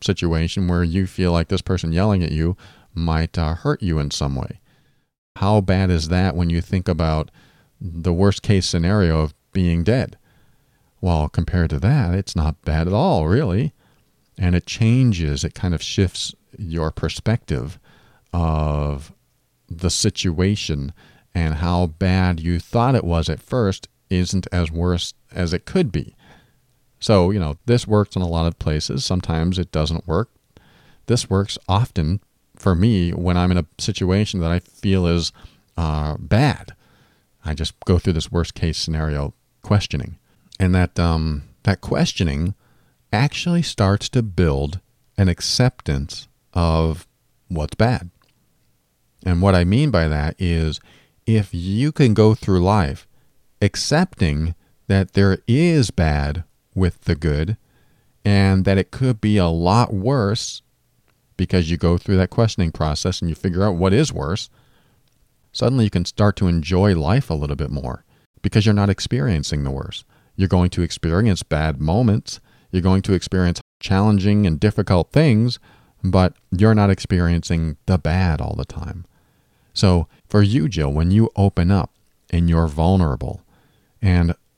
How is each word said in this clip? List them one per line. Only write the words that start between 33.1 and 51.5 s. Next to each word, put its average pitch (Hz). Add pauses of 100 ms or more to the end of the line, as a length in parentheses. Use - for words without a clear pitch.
when 87
I'm 90
in 90
a 82 (120)
situation 95
that 82
I 87
feel 95
is, 85 (420)
uh, 76
bad. 110 (720)
I 76
just 76
go 87
through 95
this 78
worst 85
case 80
scenario 78 (300)
questioning. - (440)
And 92
that, 90
um, 80 (200)
that 98
questioning 87 (580)
actually 147
starts 101
to 120
build 82 (380)
an 98
acceptance - (240)
of 80 (440)
what's 78
bad. 113 (1160)
And 87
what 95
I 87
mean 127
by 82
that 76
is 82 (460)
if 110